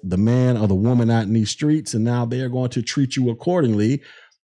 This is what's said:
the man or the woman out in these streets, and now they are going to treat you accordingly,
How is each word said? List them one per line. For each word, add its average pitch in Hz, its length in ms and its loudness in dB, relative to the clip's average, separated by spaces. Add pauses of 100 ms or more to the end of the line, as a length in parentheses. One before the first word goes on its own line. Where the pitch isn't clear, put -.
the 92 140 -4
man 123 400 2
or 107 100 0
the 98 80 2
woman 117 340 2
out 117 140 2
in 101 80 -4
these 110 200 0
streets, 151 420 -2
and 110 100 -2
now 120 220 -2
they 123 160 -4
are 127 80 -6
going 127 220 -4
to 120 100 -4
treat 131 340 -2
you 127 140 0
accordingly, 120 720 0 (460)